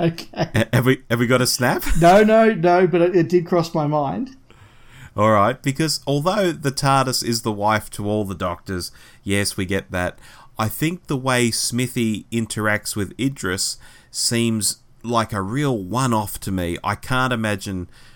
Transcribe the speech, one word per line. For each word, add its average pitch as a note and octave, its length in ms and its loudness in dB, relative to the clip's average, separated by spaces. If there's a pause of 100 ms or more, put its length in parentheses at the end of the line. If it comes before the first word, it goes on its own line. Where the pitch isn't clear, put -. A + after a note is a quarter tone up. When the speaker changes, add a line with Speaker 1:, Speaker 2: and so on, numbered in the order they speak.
Speaker 1:
Okay. E3 340 -2
Speaker 2:
Ha-, - 380 0
have A#2+ 140 2
we, C3 220 2
have A#2+ 120 0
we B2 60 2
got B2 140 4
a B2 60 2
snap? B2+ 440 0
<laughs> F3 100 4
Speaker 1:
No, F3+ 240 8
no, A3 280 6
no, F3+ 340 4
but F3 140 2
it, F3+ 160 4
it E3 120 4
did F3 180 2
cross F3 260 0
my D#3 140 0
mind. D3+ 500 -4 (800)
Speaker 2:
All G#2+ 140 2
right, A2 320 2
because D3 440 -2
although F3 440 0
the C#3 220 -4
tardis C3+ 500 2
is A#2 200 -2
the A2+ 100 -2
wife G#2 380 0
to G#2 180 -6
all G#2+ 160 0
the F#2+ 100 -6
Doctors, F2 560 -6 (320)
yes, G2 340 -2
we G2 80 -2
get F#2+ 280 -4
that. F2+ 260 -4 (400)
I A2 100 0
think D#3+ 380 -4
the D3+ 100 -4
way B2 360 0
Smithy A#2+ 800 -4
interacts G#2+ 640 -4
with G2 220 -6
Idris G#2 600 -4 (320)
seems A#2 680 -2 (260)
like A2+ 280 -2
a G2+ 80 -4
real B2 380 -2
one-off A2 640 -2
to - 100 -8
me. F2 320 -2
I G2+ 140 -2
can't B2+ 360 -2
imagine, G#2 560 -4 (280)